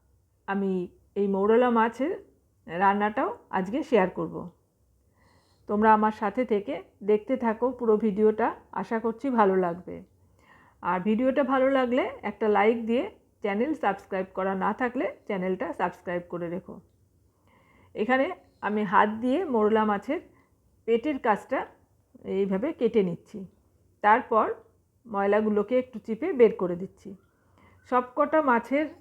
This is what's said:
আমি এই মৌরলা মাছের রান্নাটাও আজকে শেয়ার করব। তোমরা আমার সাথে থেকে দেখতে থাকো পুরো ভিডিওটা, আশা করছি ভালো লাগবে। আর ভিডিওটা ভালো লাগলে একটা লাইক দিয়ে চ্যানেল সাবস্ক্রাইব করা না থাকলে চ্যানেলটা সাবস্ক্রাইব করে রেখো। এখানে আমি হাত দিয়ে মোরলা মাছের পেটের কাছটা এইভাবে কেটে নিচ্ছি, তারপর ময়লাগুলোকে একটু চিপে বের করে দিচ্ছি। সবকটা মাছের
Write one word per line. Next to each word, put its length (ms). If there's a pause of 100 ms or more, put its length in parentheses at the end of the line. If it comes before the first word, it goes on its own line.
(460)
আমি 420 (260)
এই 120
মৌরলা 440
মাছের 640 (320)
রান্নাটাও 720 (120)
আজকে 320
শেয়ার 280
করব। 400 (1160)
তোমরা 260
আমার 200
সাথে 320
থেকে 380 (200)
দেখতে 340
থাকো 340
পুরো 260
ভিডিওটা, 600 (160)
আশা 260
করছি 320
ভালো 260
লাগবে। 460 (800)
আর 200
ভিডিওটা 440
ভালো 260
লাগলে 400 (120)
একটা 260
লাইক 380
দিয়ে 240 (320)
চ্যানেল 320
সাবস্ক্রাইব 600
করা 200
না 180
থাকলে 440 (100)
চ্যানেলটা 460
সাবস্ক্রাইব 560
করে 220
রেখো। 300 (1120)
এখানে 400 (260)
আমি 220
হাত 260
দিয়ে 360
মোরলা 400
মাছের 360 (640)
পেটের 340
কাছটা 480 (580)
এইভাবে 480
কেটে 300
নিচ্ছি, 440 (540)
তারপর 540 (520)
ময়লাগুলোকে 720
একটু 200
চিপে 340
বের 240
করে 200
দিচ্ছি। 400 (720)
সবকটা 520
মাছের 440 (140)